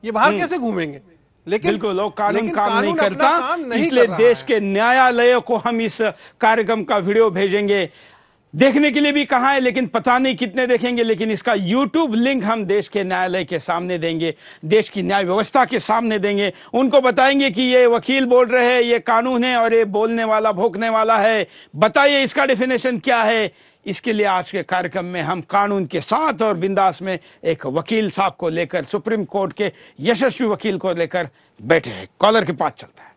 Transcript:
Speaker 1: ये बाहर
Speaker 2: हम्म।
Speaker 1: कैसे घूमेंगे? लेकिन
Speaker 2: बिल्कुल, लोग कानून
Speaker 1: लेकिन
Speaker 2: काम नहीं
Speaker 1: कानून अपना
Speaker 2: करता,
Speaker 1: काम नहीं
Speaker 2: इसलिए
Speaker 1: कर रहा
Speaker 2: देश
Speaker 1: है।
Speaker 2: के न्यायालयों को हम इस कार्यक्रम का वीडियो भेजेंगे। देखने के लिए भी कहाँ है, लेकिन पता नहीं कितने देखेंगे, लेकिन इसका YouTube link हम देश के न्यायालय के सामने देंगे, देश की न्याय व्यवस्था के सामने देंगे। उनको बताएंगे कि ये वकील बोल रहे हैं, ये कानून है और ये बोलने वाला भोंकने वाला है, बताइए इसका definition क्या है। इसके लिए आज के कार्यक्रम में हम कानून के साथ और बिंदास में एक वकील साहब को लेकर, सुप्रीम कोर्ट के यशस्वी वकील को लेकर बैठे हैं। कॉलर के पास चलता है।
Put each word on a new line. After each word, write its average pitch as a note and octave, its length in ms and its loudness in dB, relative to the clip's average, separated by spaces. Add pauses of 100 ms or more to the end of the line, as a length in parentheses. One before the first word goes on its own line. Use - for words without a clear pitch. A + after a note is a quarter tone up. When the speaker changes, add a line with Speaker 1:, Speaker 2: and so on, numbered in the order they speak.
Speaker 1:
ये A3+ 60 -8
बाहर A3 180 4
Speaker 2:
हम्म। D#4 100 0
Speaker 1:
कैसे F4 200 -4
घूमेंगे? F3 420 -6 (460)
लेकिन F#3+ 240 0
Speaker 2:
बिल्कुल, G3+ 260 -2
लोग G3+ 200 -4
कानून G#3 180 0
Speaker 1:
लेकिन G#3+ 160 -2
Speaker 2:
काम G#3 300 0
नहीं D#4 140 0
Speaker 1:
कानून E4 40 -2
अपना D4+ 100 2
Speaker 2:
करता, C#4 400 2
Speaker 1:
काम E4+ 120 -4
नहीं C4 260 -2
Speaker 2:
इसलिए B3+ 160 4
Speaker 1:
कर A3+ 60 4
रहा F3+ 100 -4
Speaker 2:
देश A3+ 200 4
Speaker 1:
है। - 80 -14
Speaker 2:
के A3+ 140 0
न्यायालयों A#3+ 800 2
को A#3 160 -2
हम A#3 240 -2
इस A3+ 180 -4 (420)
कार्यक्रम A3 440 0
का G#3+ 120 0
वीडियो G#3 340 2
भेजेंगे। G3 600 0 (640)
देखने C4+ 360 4
के D4 100 -2
लिए D4 120 2
भी C#4+ 120 0
कहाँ C4 300 0
है, C#4 60 0
लेकिन B3 260 0
पता A#3+ 320 0
नहीं C4 180 0
कितने A#3+ 300 -2
देखेंगे, A#3+ 360 0
लेकिन A3 280 -2
इसका G#3+ 220 -2
YouTube A#3 600 0
link B3 300 0
हम A3 200 -2
देश G3 240 -2
के G3 160 -4
न्यायालय F#3 400 -2
के F3 140 -6
सामने F3+ 400 -4
देंगे, E3 360 -4 (300)
देश G#3 240 2
की G3 140 -6
न्याय G3 220 0
व्यवस्था G#3+ 400 0
के B3 140 -4
सामने A3 400 -2
देंगे। G3+ 340 -2 (220)
उनको C4+ 260 4
बताएंगे C4 500 2
कि G3 120 -4
ये B3+ 240 4
वकील B3 380 2
बोल B3 220 4
रहे B3 280 2
हैं, B3 60 2
ये A#3+ 180 2
कानून A#3+ 460 0
है B3+ 120 0
और A3+ 180 2
ये A3+ 100 4
बोलने A3+ 400 -2
वाला A3 280 0
भोंकने G3+ 360 -2
वाला A3 300 2
है, G#3 280 2 (300)
बताइए C#4 460 4
इसका C#4 220 -2
definition B3+ 540 -2
क्या A#3 240 0
है। A3 300 0 (340)
इसके G3+ 260 -6
लिए G#3 140 0
आज F#3 240 -2
के F#3+ 120 -4
कार्यक्रम F3+ 420 -4
में F3+ 180 -8
हम E3 180 -4
कानून G3+ 460 -2
के E3 140 -4
साथ B3 420 -2
और G#3+ 120 0
बिंदास F#3+ 480 0
में F#3 160 -6 (260)
एक E3 220 -4
वकील F3+ 440 -2
साहब F#3+ 280 -2
को F3 100 -4
लेकर, D#3+ 360 -4
सुप्रीम G#3+ 400 -4
कोर्ट - 280 -4
के G3+ 200 -4 (280)
यशस्वी A#3 460 0
वकील G#3+ 320 -4
को F#3 140 -4
लेकर E3+ 360 -4 (340)
बैठे D3+ 280 2
हैं। - 180 -14 (120)
कॉलर G#3+ 240 2
के C#3 80 -6
पास C#3 200 -4
चलता - 300 -20
है। - 140 -20